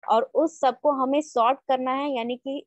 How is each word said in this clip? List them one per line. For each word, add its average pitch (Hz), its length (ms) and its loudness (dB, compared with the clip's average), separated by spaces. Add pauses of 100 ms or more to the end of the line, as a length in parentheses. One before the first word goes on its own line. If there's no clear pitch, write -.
और 220 240 2
उस 311 260 0
सब 247 200 0
को 294 120 2
हमें 269 300 0
सॉर्ट 247 460 0
करना 254 260 -2
है, 277 220 -4
यानी 240 220 -4
कि 269 300 -10